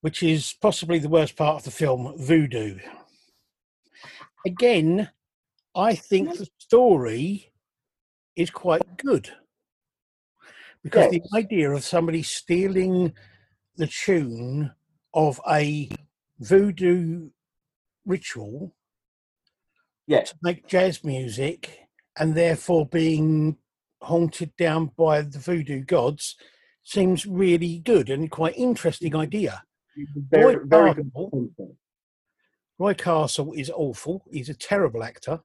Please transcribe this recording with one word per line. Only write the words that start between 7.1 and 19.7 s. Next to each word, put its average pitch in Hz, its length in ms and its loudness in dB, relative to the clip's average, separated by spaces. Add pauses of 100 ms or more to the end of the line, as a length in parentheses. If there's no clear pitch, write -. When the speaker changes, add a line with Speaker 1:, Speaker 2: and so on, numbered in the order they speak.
Speaker 1:
is 175 140 -2
quite - 480 -2
good. 220 320 -2 (1500)
Because 175 300 4
Speaker 2:
Yes. 170 180 0
Speaker 1:
the 208 80 0
idea 190 340 0
of 139 120 -4
somebody 165 380 0
stealing 185 920 0 (640)
the 160 100 -2
tune 135 840 -4 (400)
of 151 340 2
a 151 440 0 (480)
voodoo 175 880 2 (800)
ritual 147 680 -8 (1300)